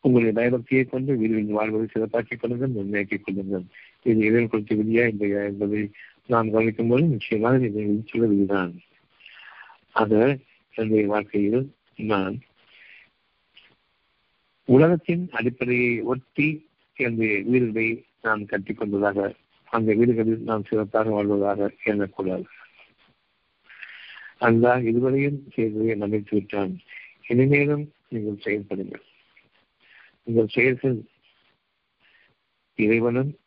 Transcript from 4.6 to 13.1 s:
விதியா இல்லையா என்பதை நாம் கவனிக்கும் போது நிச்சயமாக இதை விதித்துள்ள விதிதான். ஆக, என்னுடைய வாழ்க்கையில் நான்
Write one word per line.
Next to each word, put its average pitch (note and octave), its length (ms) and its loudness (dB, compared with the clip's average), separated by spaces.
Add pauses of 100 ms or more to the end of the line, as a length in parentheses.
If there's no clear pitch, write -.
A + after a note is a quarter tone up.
விதியா A2+ 320 2
இல்லையா G2+ 340 -2
என்பதை G#2 500 -4 (360)
நாம் A2+ 240 2
கவனிக்கும் A2+ 360 0
போது B2+ 160 4
நிச்சயமாக B2 640 2
இதை G#2+ 200 -4
விதித்துள்ள A2 420 0
விதிதான். G2 460 0 (1160)
ஆக, A2 460 2 (380)
என்னுடைய G#2+ 320 2
வாழ்க்கையில் G#2 680 -2 (220)
நான் G#2 400 -2 (2250)